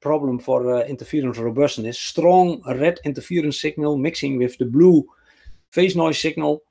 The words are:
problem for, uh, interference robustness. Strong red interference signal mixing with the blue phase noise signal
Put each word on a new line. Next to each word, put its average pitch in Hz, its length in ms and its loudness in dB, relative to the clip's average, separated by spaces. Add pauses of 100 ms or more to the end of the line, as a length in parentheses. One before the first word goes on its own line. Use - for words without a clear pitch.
problem 139 380 -2
for, 123 360 -2
uh, 123 100 0
interference 131 520 -6
robustness. 117 640 -4
Strong 175 680 2
red 143 400 -2
interference 151 560 -4
signal 151 360 -2
mixing 139 400 -4
with 123 200 -2
the 127 80 -2
blue 151 420 6 (640)
phase 180 240 0
noise 165 220 0
signal 151 540 -4